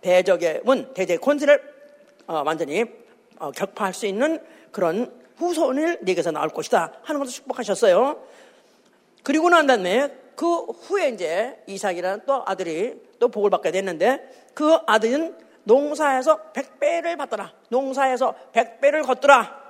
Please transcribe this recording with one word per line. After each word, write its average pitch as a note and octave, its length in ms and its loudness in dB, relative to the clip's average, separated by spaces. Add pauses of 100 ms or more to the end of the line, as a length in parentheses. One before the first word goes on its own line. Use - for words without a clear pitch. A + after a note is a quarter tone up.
대적의 F3+ 600 2
문, G#3+ 300 0
대적의 F3 260 -2
권세를, C#4+ 420 4 (640)
어, D#3 180 -4
완전히, D#3+ 380 -2 (560)
어, D3 120 -10
격파할 F#3+ 420 -6
수 - 120 -10
있는 B3+ 340 -2 (320)
그런 F#3 400 -2 (260)
후손을 D#4+ 640 -2
네게서 E3+ 300 -2
나올 D3+ 180 -4
것이다 - 440 -2 (100)
하는 D4 160 -6
것을 B3+ 140 -8
축복하셨어요. G#3+ 920 0 (1000)
그리고 D#4 260 2
난 E4 180 6
다음에 A#3 480 2 (200)
그 E4+ 300 -2
후에 F4 440 -4
이제 F#3+ 580 -4
이삭이라는 F#3+ 580 -4
또 C4+ 200 -2
아들이 F3+ 560 -4 (180)
또 A#3 100 2
복을 G#3 200 0
받게 F3 220 0
됐는데 F#3+ 840 -2
그 D#4 320 4
아들은 A#3+ 520 0 (260)
"농사에서 C#4+ 880 2
백 - 260 -10
배를 E4+ 380 -2
받더라. G#3+ 360 -8 (160)
농사에서 C4 680 0 (160)
백 A#3 300 0
배를 D4 220 2
걷더라." B3+ 680 2